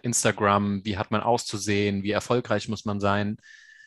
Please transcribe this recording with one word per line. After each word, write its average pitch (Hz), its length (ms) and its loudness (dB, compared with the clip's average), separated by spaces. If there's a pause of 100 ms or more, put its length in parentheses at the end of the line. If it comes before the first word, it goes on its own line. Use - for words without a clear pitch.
Instagram, 101 840 2
wie 104 140 -2
hat 107 120 -4
man 107 120 0
auszusehen, 101 800 0
wie 101 80 -2
erfolgreich 104 580 0
muss 107 160 -6
man 104 160 -4
sein. 101 360 0 (500)